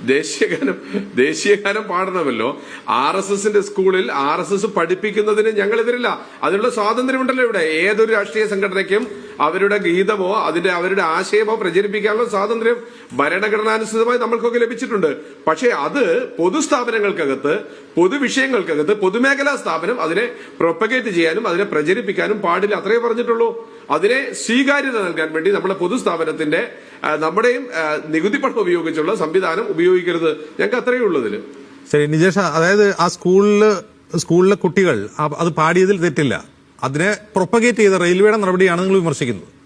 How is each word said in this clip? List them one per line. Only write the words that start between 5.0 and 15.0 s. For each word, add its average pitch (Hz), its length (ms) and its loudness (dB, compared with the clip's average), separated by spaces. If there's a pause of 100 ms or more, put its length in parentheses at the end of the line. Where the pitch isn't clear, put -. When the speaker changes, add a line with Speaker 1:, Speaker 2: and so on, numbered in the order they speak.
Speaker 1:
ഞങ്ങൾ 208 320 0
എതിരില്ല. 240 400 -2 (220)
അതിനുള്ള 202 280 0
സ്വാതന്ത്ര്യമുണ്ടല്ലോ 254 760 0
ഇവിടെ. 226 140 0
ഏതൊരു 190 540 2
രാഷ്ട്രീയ 214 340 0
സംഘടനയ്ക്കും 196 600 -2 (340)
അവരുടെ 190 380 2
ഗീതമോ 190 560 0
അതിന്റെ, 175 360 0
അവരുടെ 185 320 0
ആശയമോ 196 520 0
പ്രചരിപ്പിക്കാനുള്ള 208 760 -2
സ്വാതന്ത്ര്യം 220 480 0 (360)
ഭരണഘടനാനുസൃതമായി 220 1040 0
നമ്മൾക്കൊക്കെ 233 400 -2
ലഭിച്ചിട്ടുണ്ട്. 220 580 0 (300)